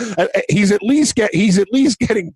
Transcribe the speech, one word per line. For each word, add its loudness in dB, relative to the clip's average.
I, 0
I, -2
he's 2
at 0
least 0
get, -2
he's 2
at -2
least 0
getting -4